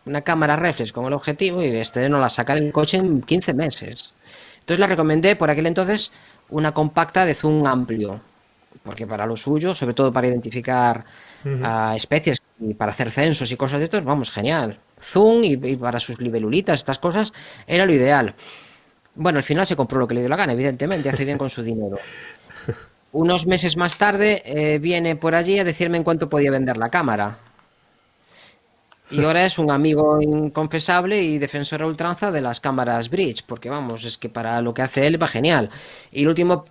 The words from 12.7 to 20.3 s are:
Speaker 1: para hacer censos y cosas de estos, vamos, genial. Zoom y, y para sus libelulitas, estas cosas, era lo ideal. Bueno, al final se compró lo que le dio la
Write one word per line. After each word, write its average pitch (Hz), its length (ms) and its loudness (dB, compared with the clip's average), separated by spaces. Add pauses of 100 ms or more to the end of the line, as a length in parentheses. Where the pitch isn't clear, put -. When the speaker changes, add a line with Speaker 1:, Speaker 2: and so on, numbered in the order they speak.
Speaker 1:
para 104 180 -2
hacer 117 180 -4
censos 139 400 0
y 123 60 -6
cosas 139 220 -2
de 151 60 0
estos, 170 200 -4
vamos, 135 260 -2
genial. 117 480 -2 (220)
Zoom 220 440 4
y, 170 80 4
y 131 240 -2
para 120 220 -2
sus 117 220 -6
libelulitas, 120 600 0
estas - 180 -4
cosas, 202 340 0 (340)
era 180 200 2
lo 180 80 4
ideal. 131 400 4 (800)
Bueno, 156 240 0
al 131 60 0
final 170 220 0
se 175 80 0
compró 131 240 0
lo 123 80 2
que 117 80 -2
le 120 60 0
dio 123 80 -2
la 151 80 0